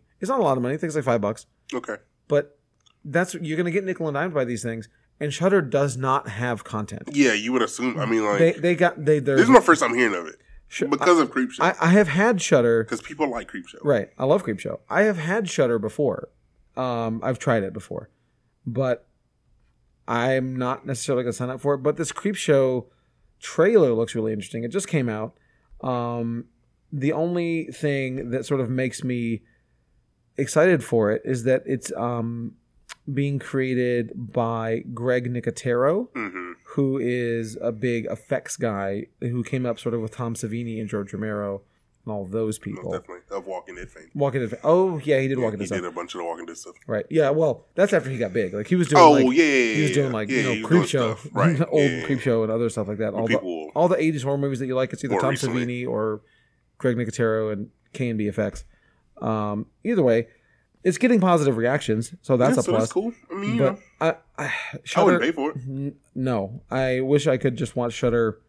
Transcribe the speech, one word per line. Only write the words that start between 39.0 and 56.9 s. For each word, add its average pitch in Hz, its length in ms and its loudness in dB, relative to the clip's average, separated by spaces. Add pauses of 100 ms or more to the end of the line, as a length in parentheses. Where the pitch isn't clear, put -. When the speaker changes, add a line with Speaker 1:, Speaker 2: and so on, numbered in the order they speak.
Speaker 1:
who 120 240 -4
came 131 220 -4
up 117 140 -2
sort 117 140 -4
of 117 80 -2
with 110 140 -8
Tom 117 200 -6
Savini 113 440 -6
and 110 80 -6
George 101 240 -6
Romero 104 520 -6 (420)
and 110 80 -8
all 101 120 -6
those 107 340 -4
Speaker 2:
Most - 20 -20
Speaker 1:
people. 92 320 -8
Speaker 2:
definitely. 90 240 -10 (120)
Of 98 160 -8
Walking 92 300 -10
Dead 90 140 -14
fame. - 240 -20
Speaker 1:
Walking 139 280 0
Dead 113 100 -4
fa-, 113 120 -10
oh, 175 400 4
yeah, 139 160 2
he 135 80 0
did 131 100 -2
Speaker 2:
Yeah, 127 60 0
Speaker 1:
Walking 107 160 -2
Dead 104 40 -4
Speaker 2:
he 95 40 -6
Speaker 1:
stuff. 98 140 -2
Speaker 2:
did 90 40 -6
a 87 60 -8
bunch 87 240 -10
of 90 40 -8
the 87 60 -6
Walking 85 200 -8
Dead 85 120 -14
stuff. - 180 -18 (120)
Speaker 1:
Right. 107 220 -4
Yeah, 151 220 2
well, 151 340 0 (100)
that's 196 160 2
after 143 180 0
he 135 80 -6
got 107 140 -2
big. 95 220 -2
Like, 104 140 -6
he 180 80 2
was 175 120 2
doing, 143 160 8
Speaker 2:
Oh, 156 80 12
Speaker 1:
like, 139 120 6 (140)
Speaker 2:
yeah, 165 60 8
yeah, 131 320 4
Speaker 1:
he 151 60 2
was 151 80 2
Speaker 2:
yeah, - 60 0
Speaker 1:
doing, 139 180 0
like, 107 160 -4
Speaker 2:
yeah, 131 80 0
Speaker 1:
you 120 60 2
know, 120 100 0
Speaker 2:
he 110 100 -4
was - 60 -6
doing 165 140 6
Speaker 1:
Creepshow, 113 360 0
Speaker 2:
stuff. - 140 -16
Right, 143 280 4
Speaker 1:
<laughs> 165 100 -2
old 151 100 4 (100)
Speaker 2:
yeah, 160 60 -4
yeah. 160 100 -6
Speaker 1:
Creepshow 117 360 0
and 110 80 -2
other 117 180 0
stuff 104 180 -4
like 104 120 -6
that. 107 140 -2
Speaker 2:
When 107 80 -4
Speaker 1:
All 113 60 0
the, 113 80 0
Speaker 2:
people 82 400 -4
Speaker 1:
all 165 140 4
the 180 120 2
eighties 156 220 0
horror 139 140 -2
movies 139 220 -2
that 131 80 -4
you 127 80 -2
like, 127 180 -2
it's - 100 -12
either 131 100 -2
Speaker 2:
more 98 80 2
Speaker 1:
Tom 131 100 2
Speaker 2:
recently. 127 340 -2
Speaker 1:
Savini 123 220 -6
or 107 340 -4 (560)
Greg 123 180 0